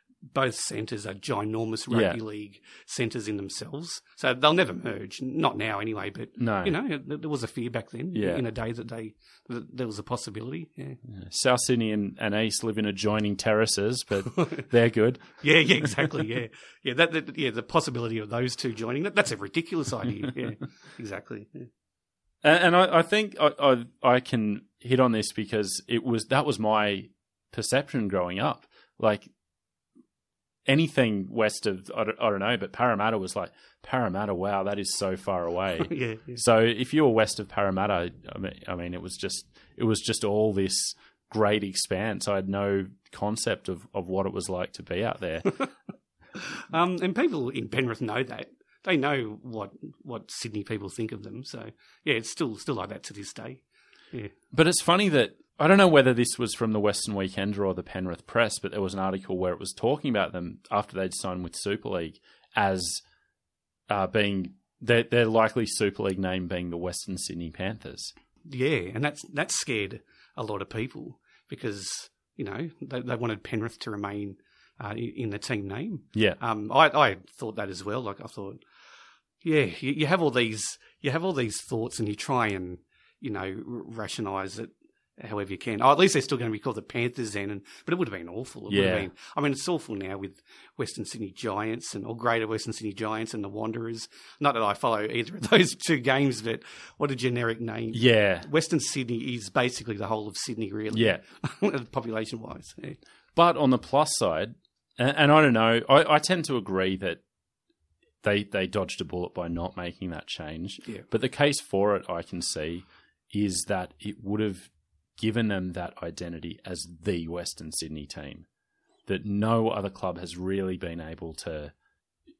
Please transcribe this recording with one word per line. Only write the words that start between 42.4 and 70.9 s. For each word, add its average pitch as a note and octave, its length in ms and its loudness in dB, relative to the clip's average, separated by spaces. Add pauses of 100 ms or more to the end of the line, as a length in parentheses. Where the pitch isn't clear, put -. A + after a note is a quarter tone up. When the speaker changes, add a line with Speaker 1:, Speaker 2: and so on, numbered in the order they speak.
Speaker 2:
no G2 380 0 (240)
concept G#2 580 -4
of, E2+ 240 -8
of F2+ 160 -4
what F#2+ 160 0
it F#2+ 80 -2
was F#2+ 160 -4
like F#2 240 -4
to - 100 -14
be F2+ 200 -2
out - 180 -2
there. E2 260 -4
Speaker 1:
<laughs> - 40 2 (1200)
Um, F3 300 0
and F#3 140 -2
people G#3 340 0
in G#2+ 180 -6
Penrith A#2 320 -2
know A#2+ 220 -2
that. A2+ 300 -8 (320)
They F#3 120 2
know C3 460 -2
what, A2 300 -8 (320)
what A#2 260 -12
Sydney G#2 340 -8
people G2+ 240 -6
think A2 240 -6
of G#2 120 -12
them. G#2+ 200 -12
So, A2+ 280 -14 (320)
yeah, D3+ 100 2
it's A2+ 160 -2
still, A#2 280 -2
still - 180 -4
like F#2+ 140 -4
that G2+ 160 -10
to - 80 -14
this G2+ 200 -14
day. B2 280 -14 (500)
Yeah. G#2+ 160 -8 (260)
Speaker 2:
But D#3 140 8
it's F3 160 4
funny F#3+ 260 6
that, C3 220 4 (260)
I C#3+ 80 2
don't F#3+ 140 10
know G3 80 10
whether C3+ 260 10
this A#2+ 240 2
was A#2+ 160 0
from A2 200 0
the G#2+ 60 2
Western G#2 360 0
Weekender G2 500 0
or F#2+ 80 2
the F2+ 80 -4
Penrith F2+ 460 -6
Press, A#2 320 2
but F#2+ 120 -6
there G#2 120 -2
was F#2+ 100 -2
an G2 60 -4
article F#2+ 400 -2
where F#2 120 0
it - 80 -6
was - 160 -8
talking C#3 360 0
about G2 200 2
them F2 280 -8 (100)
after G#2 260 0
they'd F#2+ 200 -2
signed F2+ 280 -4
with E2+ 140 -8
Super G#2 320 -4
League E2+ 300 -6 (360)
as, F#2+ 300 2 (1040)
uh, G2+ 160 2
being, G2 480 0 (260)
their, A#2 240 4
their A#2 220 4
likely A2 400 4
Super G#2 380 0
League F#2+ 160 0
name F#2 280 -2
being F2+ 220 -4
the E2+ 80 -4
Western F2 400 -6
Sydney E2+ 320 -8
Panthers. - 640 -8 (340)
Speaker 1:
Yeah, B2+ 460 0
and A#2 100 -2
that's, D3 200 -4 (100)
that D#3 180 -2
scared G#2+ 500 -4 (340)
a B2+ 80 -6
lot G#2 180 -6
of F#2+ 80 -10
people - 500 -8 (300)